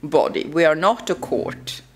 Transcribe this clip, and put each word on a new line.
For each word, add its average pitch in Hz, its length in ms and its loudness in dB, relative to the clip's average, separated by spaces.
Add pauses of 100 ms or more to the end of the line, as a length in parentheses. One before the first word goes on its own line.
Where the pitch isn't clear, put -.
body. 147 420 2
We 160 200 2
are 156 100 6
not 190 360 0
a 175 40 2
court. - 680 -6 (140)